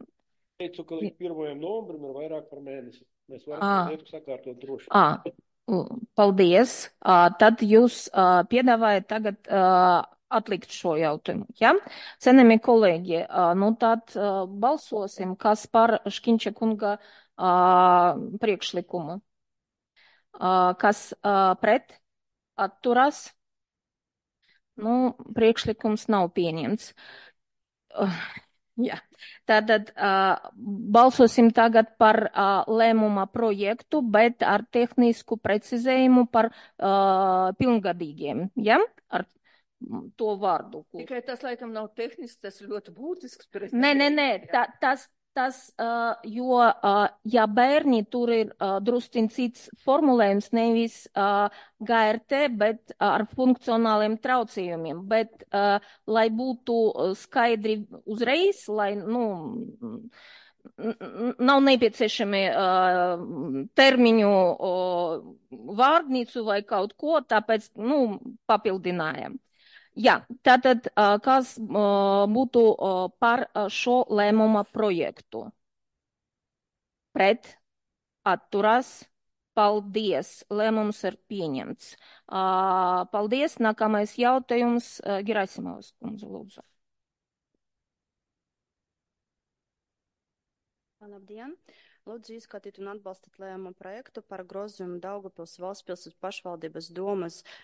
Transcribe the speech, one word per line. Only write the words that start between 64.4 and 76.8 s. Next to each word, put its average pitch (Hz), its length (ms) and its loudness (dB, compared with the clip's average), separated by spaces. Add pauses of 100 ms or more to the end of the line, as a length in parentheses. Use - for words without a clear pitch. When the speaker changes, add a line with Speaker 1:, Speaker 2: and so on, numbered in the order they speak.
Speaker 2:
o, 185 160 -4 (1000)
vārnīcu 254 720 0
vai 208 200 -2
kaut 208 340 -6
ko, 302 240 -2
tāpēc, 220 540 -2
nu, 262 260 -2 (400)
papildinājam. 180 1000 -4 (600)
Jā, 214 140 4 (260)
tātad, 254 520 4
ā, 214 140 2 (140)
kas, 262 380 0
ā, 214 280 -2 (400)
būtu, 240 360 0 (140)
ā, 190 160 -4 (240)
par, 240 340 0
ā, 214 180 -4
šo 240 300 -2 (100)
lēmuma 214 560 2
projektu? 180 800 -6 (1700)